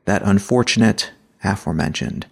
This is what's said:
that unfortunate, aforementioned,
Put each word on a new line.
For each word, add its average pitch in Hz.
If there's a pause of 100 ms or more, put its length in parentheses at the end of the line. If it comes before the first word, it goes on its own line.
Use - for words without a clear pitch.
that 98
unfortunate, 117 (320)
aforementioned, -